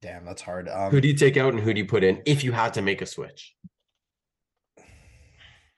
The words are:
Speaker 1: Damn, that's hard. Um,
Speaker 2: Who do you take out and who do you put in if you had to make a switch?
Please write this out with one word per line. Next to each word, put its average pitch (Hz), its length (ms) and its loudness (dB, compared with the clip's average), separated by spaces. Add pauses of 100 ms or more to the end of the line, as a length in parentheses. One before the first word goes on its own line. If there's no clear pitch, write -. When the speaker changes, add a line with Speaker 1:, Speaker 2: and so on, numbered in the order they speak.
Speaker 1:
Damn, 87 240 -16
that's 90 160 -14
hard. 90 280 -10
Um, 98 220 -4
Speaker 2:
Who 139 100 6
do 135 60 4
you 147 80 2
take 139 220 6
out 131 160 2
and 113 80 -2
who 110 120 2
do 101 60 -4
you 104 80 -4
put 104 160 2
in 95 220 4
if 143 180 2
you 127 80 -2
had 113 240 -2
to 110 60 -4
make 98 200 -2
a 95 40 -8
switch? - 500 -14 (2250)